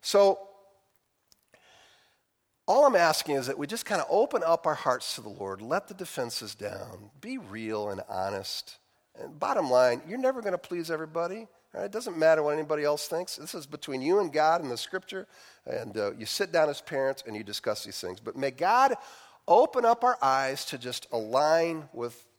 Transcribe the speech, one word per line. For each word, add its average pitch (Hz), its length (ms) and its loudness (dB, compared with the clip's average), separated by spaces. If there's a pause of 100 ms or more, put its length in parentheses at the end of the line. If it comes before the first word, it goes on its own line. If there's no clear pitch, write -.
So, 196 380 6 (2250)
all 254 180 6
I'm 254 100 6
asking 160 400 4
is 127 120 -2
that 135 100 -4
we 143 80 -4
just 220 200 -8
kinda 175 220 -2
open 208 360 2
up 165 240 2
our 151 80 2
hearts - 400 -2
to - 60 -12
the 107 80 -14
Lord, 98 320 -8
let 151 260 -4
the 202 80 -18
defenses 123 580 -8
down, 101 560 -12 (100)
be 262 200 -10
real 110 500 -6
and 98 180 -6
honest. 98 680 -6 (420)
And - 200 -14
bottom 170 320 0
line, 123 360 4
you're 214 120 -8
never 262 220 0
gonna 185 180 -2
please 170 320 -8
everybody. 165 560 -6 (260)
All - 80 -8
right? 196 40 -4
It 196 60 -8
doesn't 214 260 -6
matter 160 260 6
what 147 100 2
anybody 151 300 -2
else 147 240 0
thinks. 175 280 -6
This - 180 -14
is 151 140 -12
between 143 340 -8
you 170 180 4
and 170 140 -2
God 156 280 4
and 139 100 -6
the 117 60 -4
Scripture. 190 500 -10 (380)
And, 117 320 -8
uh, 101 160 -2
you 117 120 -12
sit 180 260 -4
down 160 160 4
as - 140 -4
parents 135 460 -4
and 110 80 -8
you 107 80 -8
discuss 104 400 -6
these 98 160 -12
things. 92 200 -8
But 113 160 -10
may 135 140 -2
God 220 460 2 (520)
open 247 380 6
up 233 180 4
our 247 160 4
eyes 135 460 2
to 139 140 -8
just 123 320 -8
align 151 840 2
with 117 320 -10 (140)